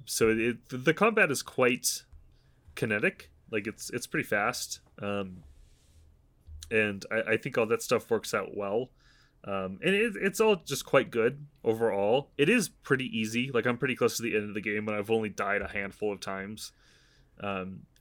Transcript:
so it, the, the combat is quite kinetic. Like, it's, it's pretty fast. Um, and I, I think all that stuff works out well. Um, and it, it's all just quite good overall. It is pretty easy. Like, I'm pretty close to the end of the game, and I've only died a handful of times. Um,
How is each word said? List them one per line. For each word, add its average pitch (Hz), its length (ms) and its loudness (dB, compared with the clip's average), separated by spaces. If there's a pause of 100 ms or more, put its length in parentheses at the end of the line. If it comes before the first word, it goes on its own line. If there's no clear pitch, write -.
so - 240 2
it, 113 400 0
the, 127 80 -8
the 139 160 4
combat 208 380 4
is 127 100 -2
quite - 600 2 (720)
kinetic. 117 560 0 (200)
Like, 107 160 -2
it's, - 220 -8
it's - 180 -6
pretty 156 200 -4
fast. - 520 -2 (220)
Um, 101 420 -6 (1300)
and 107 420 0
I, 110 220 -2
I 113 40 4
think 123 200 -6
all 117 100 4
that 113 140 0
stuff - 280 0
works - 240 -2
out 101 220 -2
well. 101 340 -2 (540)
Um, 95 400 -6
and 190 120 2
it, 220 240 0
it's 196 220 0
all 214 160 6
just - 280 -6
quite 123 240 4
good 131 360 0 (180)
overall. 113 720 2
It 147 120 4
is 220 200 4
pretty 131 360 -2 (120)
easy. 113 340 -2
Like, 117 140 2
I'm 123 120 0
pretty 127 180 -2
close 120 220 2
to 110 60 -6
the 117 120 0
end 104 140 -2
of 101 40 -8
the 104 80 -4
game, 107 260 -2
and 107 100 -2
I've 104 140 -2
only 110 180 2
died 101 320 -2
a 92 80 -6
handful 101 420 -4
of 95 80 -6
times. 98 520 -10 (680)
Um, 95 420 -6 (200)